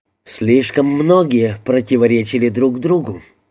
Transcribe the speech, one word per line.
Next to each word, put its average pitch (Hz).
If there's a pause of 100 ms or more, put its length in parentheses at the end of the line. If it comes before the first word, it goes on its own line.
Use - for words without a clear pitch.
(240)
Слишком 123
многие 143
противоречили 120
друг 123
другу. 127 (280)